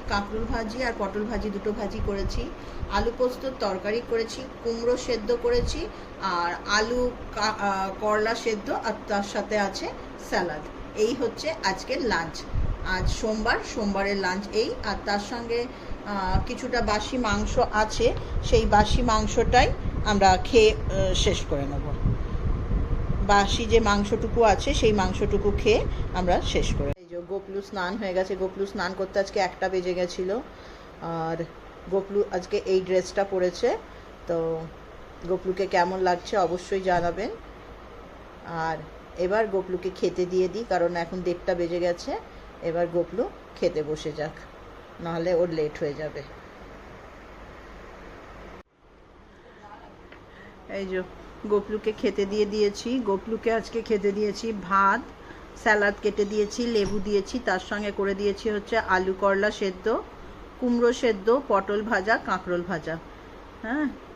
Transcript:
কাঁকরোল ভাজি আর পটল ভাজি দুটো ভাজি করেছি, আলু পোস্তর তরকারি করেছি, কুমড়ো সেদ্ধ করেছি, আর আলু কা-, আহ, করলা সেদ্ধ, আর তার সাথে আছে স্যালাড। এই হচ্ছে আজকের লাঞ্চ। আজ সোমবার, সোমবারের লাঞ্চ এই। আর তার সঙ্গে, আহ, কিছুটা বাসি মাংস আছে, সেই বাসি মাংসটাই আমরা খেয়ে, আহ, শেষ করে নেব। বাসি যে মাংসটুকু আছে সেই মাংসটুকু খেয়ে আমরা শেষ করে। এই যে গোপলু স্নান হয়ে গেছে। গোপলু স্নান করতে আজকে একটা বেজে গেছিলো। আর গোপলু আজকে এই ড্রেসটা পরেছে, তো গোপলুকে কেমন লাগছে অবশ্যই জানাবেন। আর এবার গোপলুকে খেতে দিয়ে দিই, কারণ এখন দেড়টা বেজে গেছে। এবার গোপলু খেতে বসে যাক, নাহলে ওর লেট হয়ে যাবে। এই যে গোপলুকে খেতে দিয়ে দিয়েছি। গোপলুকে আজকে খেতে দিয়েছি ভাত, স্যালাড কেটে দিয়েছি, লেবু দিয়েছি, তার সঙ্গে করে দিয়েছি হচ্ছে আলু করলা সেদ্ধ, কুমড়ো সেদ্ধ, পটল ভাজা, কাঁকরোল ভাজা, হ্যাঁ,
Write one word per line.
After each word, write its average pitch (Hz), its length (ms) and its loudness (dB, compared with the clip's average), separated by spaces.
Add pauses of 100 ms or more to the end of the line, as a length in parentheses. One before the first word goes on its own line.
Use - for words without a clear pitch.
কাঁকরোল 208 360 -2
ভাজি 226 380 -2
আর 240 140 0
পটল 202 280 -2
ভাজি 208 240 -2
দুটো 202 220 -4
ভাজি 214 340 -4
করেছি, 208 440 -2 (420)
আলু 214 260 2
পোস্তর 254 420 0
তরকারি 208 500 -2
করেছি, 226 320 -2 (220)
কুমড়ো 233 340 0
সেদ্ধ 240 460 0
করেছি, - 440 2 (340)
আর 175 480 -2
আলু 240 420 2 (240)
কা-, 214 60 -4
আহ, 196 480 0 (120)
করলা 214 340 2
সেদ্ধ, 220 360 -2
আর 220 220 -2 (140)
তার 202 160 0
সাথে 208 360 -2
আছে 202 320 -2 (380)
স্যালাড। 170 320 0 (360)
এই 220 180 4
হচ্ছে 269 360 -2
আজকের 247 540 -2
লাঞ্চ। 165 360 -2 (460)
আজ 185 220 2
সোমবার, 220 480 0 (180)
সোমবারের 202 420 0
লাঞ্চ 190 360 -2
এই। 247 200 2 (120)
আর 202 100 -2 (100)
তার 202 140 0 (100)
সঙ্গে, 233 360 -2 (400)
আহ, 196 420 2
কিছুটা 240 340 -2
বাসি 214 360 0
মাংস 208 420 2 (120)
আছে, 220 420 4 (300)
সেই 220 220 6
বাসি 208 360 6
মাংসটাই 226 720 6 (320)
আমরা 196 320 8
খেয়ে, 214 380 8
আহ, 190 380 2
শেষ - 360 4
করে 143 120 0
নেব। 143 300 -2 (1400)
বাসি 202 380 6
যে 226 140 6
মাংসটুকু 214 640 4
আছে 214 300 6
সেই 220 200 4
মাংসটুকু 196 680 2
খেয়ে 226 260 4 (280)
আমরা 180 280 2
শেষ - 360 0
করে। 143 200 0
এই 185 80 -18
যে 175 160 -8
গোপলু 190 400 -6
স্নান 196 360 -4
হয়ে 190 160 -2
গেছে। 185 220 0
গোপলু 190 300 -2
স্নান 185 320 -4
করতে 190 220 -2
আজকে 196 200 0
একটা 185 300 0
বেজে 185 240 0
গেছিলো। 180 480 -2 (600)
আর 165 440 -4 (440)
গোপলু 196 420 2
আজকে 180 340 -2
এই 190 160 4
ড্রেসটা 185 420 2
পরেছে, 196 540 0 (500)
তো 165 340 -2 (640)
গোপলুকে 185 400 -2
কেমন 185 320 2
লাগছে 180 380 0
অবশ্যই 180 440 0
জানাবেন। 180 480 0 (1160)
আর 160 320 -2 (400)
এবার 202 300 2
গোপলুকে 185 480 -2
খেতে 180 300 0
দিয়ে 185 220 4
দিই, 214 220 -6
কারণ 175 260 2
এখন 175 260 -4
দেড়টা 175 340 0
বেজে 175 240 0
গেছে। 175 400 -2 (420)
এবার 170 260 0
গোপলু 175 420 0 (300)
খেতে 156 240 0
বসে 151 280 -4
যাক, 151 200 -4 (680)
নাহলে 170 340 -2
ওর 170 160 4
লেট 156 300 -2
হয়ে 147 140 -2
যাবে। 147 300 -8 (4000)
এই 196 120 -4
যে 185 160 -2 (460)
গোপলুকে 208 440 0
খেতে 208 340 0
দিয়ে 208 200 2
দিয়েছি। 208 540 0
গোপলুকে 220 540 0
আজকে 226 280 -2
খেতে 202 300 2
দিয়েছি 208 420 0
ভাত, 196 480 4 (600)
স্যালাড 208 320 6 (100)
কেটে 208 220 2
দিয়েছি, 208 420 0
লেবু 202 320 2
দিয়েছি, 202 400 0
তার 185 200 0
সঙ্গে 208 320 -4
করে 196 240 0
দিয়েছি 202 340 0
হচ্ছে 208 280 0
আলু 190 420 2
করলা 202 320 4
সেদ্ধ, 214 500 -2 (580)
কুমড়ো 240 340 4
সেদ্ধ, 226 540 2
পটল 208 340 2
ভাজা, 214 360 2
কাঁকরোল 180 440 -2
ভাজা, 165 360 -4 (640)
হ্যাঁ, 269 240 -2 (300)